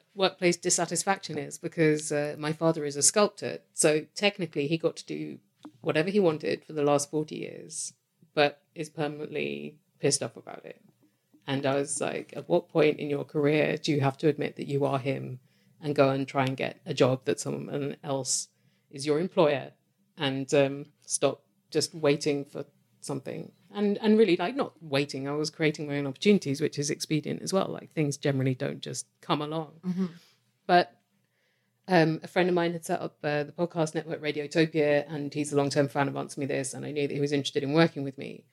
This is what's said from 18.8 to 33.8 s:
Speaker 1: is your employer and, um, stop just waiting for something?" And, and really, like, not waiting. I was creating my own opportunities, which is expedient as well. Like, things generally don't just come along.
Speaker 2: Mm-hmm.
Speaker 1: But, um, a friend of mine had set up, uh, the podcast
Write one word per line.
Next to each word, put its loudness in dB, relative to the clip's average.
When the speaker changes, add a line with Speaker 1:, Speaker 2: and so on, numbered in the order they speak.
Speaker 1:
is -10
your 2
employer 2
and, -2
um, 4
stop 0
just 0
waiting 2
for -12
something?" -8
And, 0
and 6
really, 6
like, -4
not -4
waiting. -2
I -4
was -2
creating -2
my -2
own -2
opportunities, 2
which -2
is -2
expedient -2
as -6
well. 2
Like, -10
things 0
generally 0
don't -6
just -10
come -2
along. -6
Speaker 2:
Mm-hmm. -2
Speaker 1:
But, 4
um, 4
a -14
friend 2
of 2
mine 0
had -10
set -2
up, -10
uh, -2
the -10
podcast -2